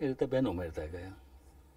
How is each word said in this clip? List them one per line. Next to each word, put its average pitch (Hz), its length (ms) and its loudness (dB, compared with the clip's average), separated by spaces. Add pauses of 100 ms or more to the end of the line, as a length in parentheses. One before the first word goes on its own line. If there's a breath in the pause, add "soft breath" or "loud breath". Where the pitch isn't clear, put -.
એ 147 60 2
રીતે 131 200 2
બેન 131 220 4
ઉમેરતા 85 380 -2
ગયા. 90 260 -8 (640)